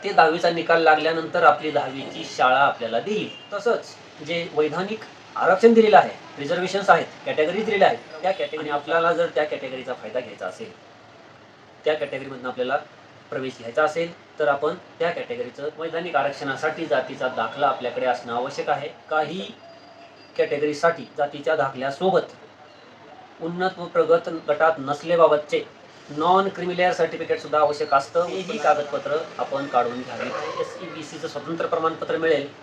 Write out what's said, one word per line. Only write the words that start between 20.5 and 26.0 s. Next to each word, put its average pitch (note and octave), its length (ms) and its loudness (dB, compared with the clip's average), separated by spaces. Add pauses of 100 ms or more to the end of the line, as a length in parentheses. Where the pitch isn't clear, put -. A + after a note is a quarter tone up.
जातीच्या C#3+ 380 -2
दाखल्यासोबत C#3 760 0 (1120)
उन्नत F3+ 360 -2
व F3 60 -8
प्रगत E3 440 2 (200)
गटात D#3+ 300 2
नसलेबाबतचे D3+ 840 2 (480)